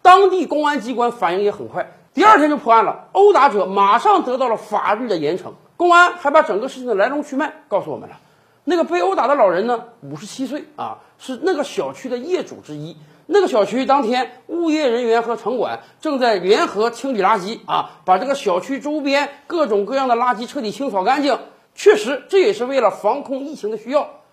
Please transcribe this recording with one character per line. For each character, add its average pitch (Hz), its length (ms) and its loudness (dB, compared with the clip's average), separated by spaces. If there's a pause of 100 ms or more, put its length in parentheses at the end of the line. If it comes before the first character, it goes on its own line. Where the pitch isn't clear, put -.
当 381 280 8
地 359 160 0
公 294 200 -2
安 294 140 0
机 226 140 -8
关 240 180 0
反 180 240 -2
应 202 80 -2
也 202 80 0
很 127 160 -12
快， 165 300 -10 (160)
第 302 100 2
二 427 140 8
天 294 120 2
就 294 80 0
破 233 160 0
案 220 120 6
了。 - 260 -6
殴 403 220 6
打 277 160 6
者 190 160 0
马 196 340 2
上 392 240 2
得 254 140 -4
到 254 100 0
了 226 80 0
法 196 380 -4
律 240 140 -4
的 202 100 -2
严 156 200 -4
惩， - 140 -14 (240)
公 349 160 2
安 349 220 6
还 - 180 -2
把 311 120 6
整 196 180 -2
个 262 80 -6
事 262 100 -14
情 247 80 -10
的 233 80 -2
来 196 140 2
龙 294 140 -6
去 - 120 -12
脉 185 180 -4 (140)
告 196 140 -2
诉 160 100 -10
我 123 60 -8
们 110 120 -16
了。 - 80 -20 (460)
那 330 140 0
个 320 60 2
被 339 180 -2
殴 381 140 0
打 262 120 0
的 277 80 2
老 226 140 4
人 185 180 0
呢， 247 160 -2 (180)
五 143 140 -14
十 156 100 -16
七 254 220 -10
岁 277 160 -8 (120)
啊， 113 240 -10 (200)
是 262 220 -12
那 359 120 0
个 294 100 -2
小 - 300 -6
区 - 160 -14
的 247 80 -4
业 302 260 -4
主 104 200 -16
之 151 100 -16
一。 151 220 -12 (320)
那 392 140 4
个 359 60 0
小 214 180 2
区 240 220 -4
当 269 160 2
天 247 420 -4
物 330 240 -4
业 302 180 0
人 240 160 0
员 226 200 0
和 233 120 -4
城 226 220 -6
管 120 220 -4 (200)
正 285 200 -4
在 233 160 2
联 202 320 2
合 220 240 -2
清 269 240 -6
理 190 80 0
垃 208 160 2
圾 185 260 -8
啊， - 400 -6
把 185 140 4
这 262 80 -4
个 277 80 -2
小 190 240 -2
区 262 200 -6
周 294 220 -4
边 277 280 0 (180)
各 320 180 0
种 208 200 0
各 226 100 -6
样 269 120 0
的 240 80 2
垃 247 200 0
圾 226 120 -10
彻 285 140 -8
底 214 80 -6
清 269 220 -6
扫 190 120 -2
干 269 200 0
净。 269 160 0 (340)
确 - 220 6
实， 294 340 -4
这 392 100 4
也 240 140 4
是 233 120 -4
为 269 160 0
了 208 100 2
防 233 320 -2
控 262 160 -8
疫 277 160 -10
情 208 160 -8
的 220 60 -8
需 220 120 -14
要。 269 180 0 (260)